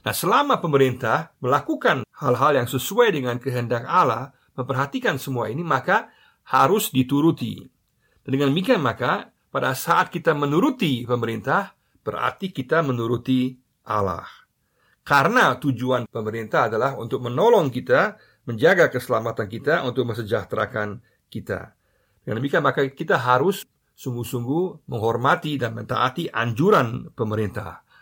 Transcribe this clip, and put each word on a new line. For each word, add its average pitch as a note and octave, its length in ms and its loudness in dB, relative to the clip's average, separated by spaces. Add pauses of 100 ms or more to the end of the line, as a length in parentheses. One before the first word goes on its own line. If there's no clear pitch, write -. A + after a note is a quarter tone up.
Nah, G#2+ 80 -2
selama B3 480 0
pemerintah C3+ 800 0
melakukan D3 640 0 (160)
hal-hal C3+ 400 2
yang B2 80 -4
sesuai G#3 400 2
dengan B2 320 -2
kehendak A#2+ 480 -4
Allah, C#3 400 2 (240)
memperhatikan C#3 640 -4
semua B2 320 -4
ini, D3+ 160 -6
maka E3+ 480 0 (320)
harus C#3 480 2
dituruti. C3 720 0 (560)
Dan - 160 -14
dengan C#3 160 2
demikian, G3 240 2
maka C#3+ 560 -2 (160)
pada C3+ 240 -2
saat E3 400 0
kita D#3+ 240 0
menuruti C#3+ 720 0
pemerintah, A#2+ 640 -2 (320)
berarti D#3 480 -4
kita D#3 320 0
menuruti B2+ 720 -2 (320)
Allah. G2 400 -4 (720)
Karena D3+ 560 4
tujuan B2+ 480 0
pemerintah A2+ 640 -2
adalah A2+ 240 0
untuk A#2 320 0
menolong D#3 480 4
kita, C#3+ 400 2 (320)
menjaga C#3+ 480 4
keselamatan A2+ 560 -2
kita, C#3 400 0
untuk B2 160 0
mensejahterakan G#2+ 960 -4 (320)
kita. A2 400 -8 (480)
Dengan A2+ 160 -6
demikian, C#3+ 240 0
maka C#3 320 2
kita E3+ 240 0
harus B2+ 480 2 (320)
sungguh-sungguh B2+ 880 -4
menghormati B2+ 720 -2
dan A#2 160 -4
mentaati A#2+ 560 -4
anjuran B2 880 0
pemerintah. G#2+ 640 -4 (200)